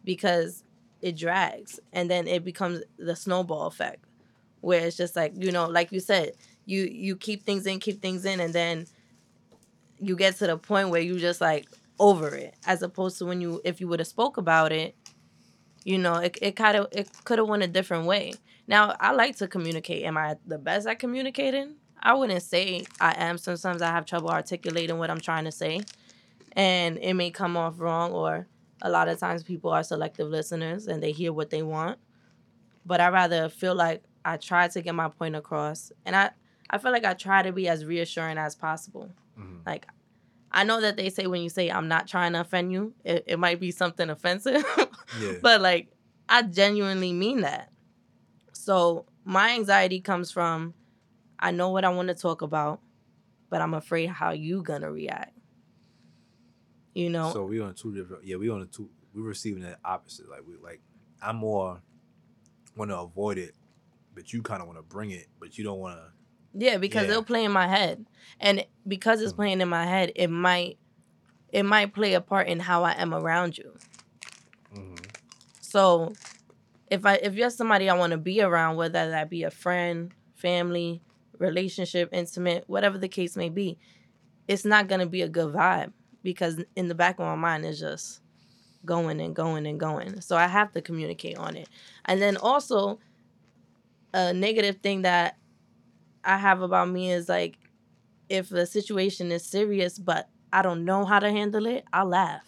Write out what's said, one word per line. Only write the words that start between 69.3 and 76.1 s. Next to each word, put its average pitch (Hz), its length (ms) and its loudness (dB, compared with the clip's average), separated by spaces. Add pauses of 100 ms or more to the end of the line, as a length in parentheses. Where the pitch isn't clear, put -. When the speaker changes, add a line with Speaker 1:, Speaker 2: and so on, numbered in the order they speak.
Speaker 2:
Mm-hmm. - 40 -12
Speaker 1:
playing 196 240 0
in 180 80 2
my 170 180 0
head, 185 300 2
it 180 120 2
might, 175 500 2 (720)
it 202 100 4
might 202 320 4
play 202 200 2
a 175 60 4
part 190 280 0
in 170 100 0
how 175 240 2
I 170 120 2
am 170 200 -2
around 165 420 0
you. - 160 -18 (1000)
Speaker 2:
Mm-hmm. 95 200 -16 (640)
Speaker 1:
So 180 520 4 (800)